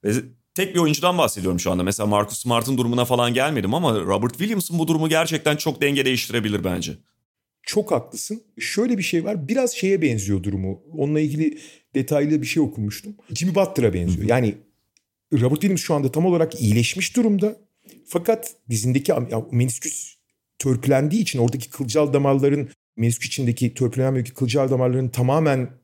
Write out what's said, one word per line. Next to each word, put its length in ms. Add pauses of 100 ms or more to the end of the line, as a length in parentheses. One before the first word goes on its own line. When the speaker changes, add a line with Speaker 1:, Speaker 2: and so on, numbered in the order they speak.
Speaker 1:
Ve 100 (420)
tek 200
bir 40
oyuncudan 380
bahsediyorum 420
şu 120
anda. 120
Mesela 240
Marcus 320
Smart'ın 380
durumuna 280
falan 280
gelmedim 400
ama 260
Robert 320
Williams'ın 480
bu 80
durumu 220
gerçekten 460
çok 260
denge 240
değiştirebilir 580
bence. 340 (640)
Speaker 2:
Çok 280
haklısın. 520 (160)
Şöyle 380
bir 60
şey 220
var. 220
Biraz 280
şeye 260
benziyor 420
durumu. 400 (140)
Onunla 220
ilgili 400 (360)
detaylı 460
bir 60
şey 160
okumuştum. 520 (200)
Jimmy 200
Butler'a 380
benziyor. 280
Speaker 1:
Hı 40
hı. 40
Speaker 2:
Yani 260 (800)
Robert 280
Williams 200
şu 120
anda 180
tam 140
olarak 360
iyileşmiş 540
durumda. 420 (500)
Fakat 480 (140)
dizindeki 420
am-, 200
ya, 200
menisküs 640 (440)
törpülendiği 640
için 180
oradaki 300
kılcal 440
damarların, 560 (280)
menisküs 300
içindeki 460
törpülenen 400
bölgedeki 200
kılcal 360
damarların 400
tamamen 600 (140)